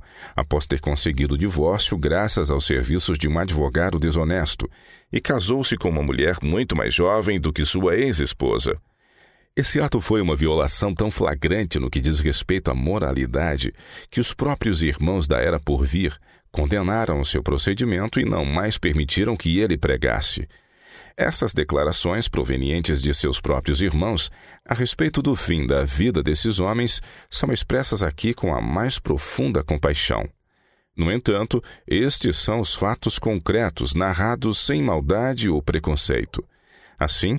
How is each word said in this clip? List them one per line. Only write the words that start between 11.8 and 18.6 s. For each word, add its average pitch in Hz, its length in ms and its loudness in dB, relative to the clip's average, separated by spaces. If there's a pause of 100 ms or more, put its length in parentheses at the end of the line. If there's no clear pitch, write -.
que 69 120 0
diz 73 180 2
respeito 73 520 0
à - 20 0
moralidade 67 1000 0 (380)
que - 100 -2
os - 140 -2
próprios 113 480 0
irmãos 80 460 0
da 71 120 2
Era 78 200 2
por 69 260 0
Vir 78 340 0 (320)
condenaram 95 680 0
o 71 60 0
seu - 160 0
procedimento 101 800 0
e 131 60 0
não 90 200 0
mais 90 320 0